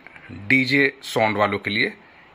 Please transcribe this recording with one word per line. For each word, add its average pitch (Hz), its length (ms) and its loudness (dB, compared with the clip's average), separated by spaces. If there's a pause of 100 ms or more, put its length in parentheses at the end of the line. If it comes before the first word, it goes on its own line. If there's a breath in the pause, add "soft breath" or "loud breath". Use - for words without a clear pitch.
(320)
डीजे 131 720 0
sound 107 340 0
वालों 101 220 0
के 104 120 -6
लिए 104 260 -2 (380 loud breath)